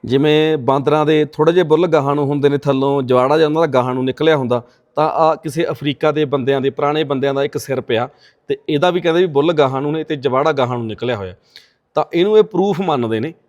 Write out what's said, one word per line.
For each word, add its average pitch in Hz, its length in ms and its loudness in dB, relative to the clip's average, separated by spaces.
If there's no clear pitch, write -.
ਜਿਵੇਂ 151 520 2
ਬਾਂਦਰਾਂ 143 500 0
ਦੇ 151 180 2
ਥੋੜ੍ਹੇ 156 280 0
ਜਿਹੇ 180 120 2
ਬੁੱਲ੍ਹ 156 220 2
ਗਾਹਾਂ 143 280 0
ਨੂੰ 147 120 -2
ਹੁੰਦੇ 143 220 0
ਨੇ, 143 100 2
ਥੱਲੋਂ 139 440 0
ਜਵਾੜਾ 127 340 2
ਜਿਹਾ 160 120 2
ਉਹਨਾਂ 156 140 0
ਦਾ 165 40 2
ਗਾਹਾਂ 127 280 0
ਨੂੰ 127 100 -4
ਨਿਕਲਿਆ 156 320 0
ਹੁੰਦਾ, 123 260 -2
ਤਾਂ 151 160 0
ਆਹ 156 260 2
ਕਿਸੇ 156 340 -4
ਅਫਰੀਕਾ 151 420 -2
ਦੇ 151 120 0
ਬੰਦਿਆਂ 135 360 0
ਦੇ, 135 100 -2
ਪੁਰਾਣੇ 147 340 -2
ਬੰਦਿਆਂ 139 300 -2
ਦਾ 139 100 0
ਇੱਕ 143 140 -6
ਸਿਰ 131 220 -4
ਪਿਆ, 120 280 -2
ਤੇ 139 80 -2
ਇਹਦਾ 156 220 2
ਵੀ 175 100 -4
ਕਹਿੰਦੇ 165 200 0
ਵੀ 185 60 2
ਬੁੱਲ੍ਹ 151 260 0
ਗਾਹਾਂ 135 300 0
ਨੂੰ 147 100 -4
ਨੇ 156 120 -6
ਤੇ 156 120 -6
ਜਵਾੜਾ 135 360 0
ਗਾਹਾਂ 127 260 -2
ਨੂੰ 117 80 -6
ਨਿਕਲਿਆ 113 300 -6
ਹੋਇਆ। 95 180 -10
ਤਾਂ 151 180 0
ਇਹਨੂੰ 202 260 2
ਇਹ 214 40 6
ਪ੍ਰੂਫ 190 380 0
ਮੰਨਦੇ 120 400 -2
ਨੇ 156 140 -6